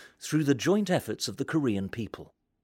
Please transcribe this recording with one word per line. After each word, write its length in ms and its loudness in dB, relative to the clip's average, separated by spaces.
through 260 0
the 100 6
joint 340 2
efforts 380 -2
of 80 -6
the 100 -4
Korean 440 0
people. 440 -8